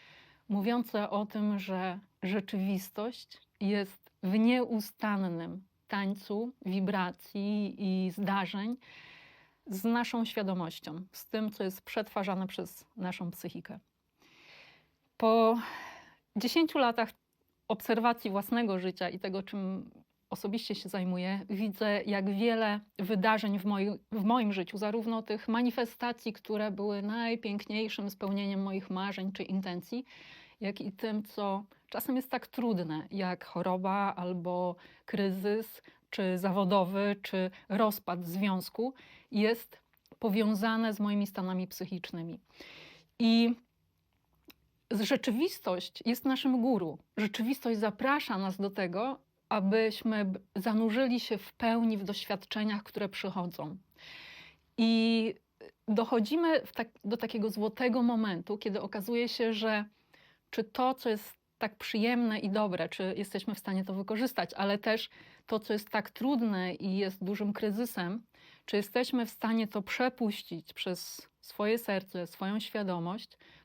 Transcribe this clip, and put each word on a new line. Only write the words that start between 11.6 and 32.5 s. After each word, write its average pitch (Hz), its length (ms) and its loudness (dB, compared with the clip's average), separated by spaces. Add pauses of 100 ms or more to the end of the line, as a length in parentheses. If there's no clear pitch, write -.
jest 190 180 -4
przetwarzane 190 680 -2
przez - 380 -10 (120)
naszą 180 340 -6
psychikę. - 480 -12 (1400)
Po 226 400 6 (800)
dziesięciu 311 420 2
latach 233 320 4 (580)
obserwacji 226 640 2
własnego 202 480 2
życia 180 300 -2
i 185 100 -8
tego, 190 240 -4
czym 190 480 -6 (380)
osobiście 208 460 -4
się 196 140 -10
zajmuję, 185 600 -2
widzę, 208 540 0
jak 202 260 0
wiele 214 500 2 (200)
wydarzeń 208 600 2
w 185 60 -2
moi-, 202 340 0 (120)
w 214 120 0
moim 220 300 4
życiu, 190 240 -4
zarówno 220 440 0
tych 208 260 -4
manifestacji, 240 840 0
które 214 380 -2
były 202 300 -2
najpiękniejszym 214 1080 -2
spełnieniem 196 540 -2
moich 190 260 -4
marzeń 190 420 -4
czy 190 120 -6
intencji, 190 640 -4 (560)
jak 202 200 -4
i 202 100 -6
tym, 214 320 -4
co 202 400 -2 (260)
czasem - 260 -2
jest 254 160 -2
tak 247 160 -4
trudne, 175 640 -2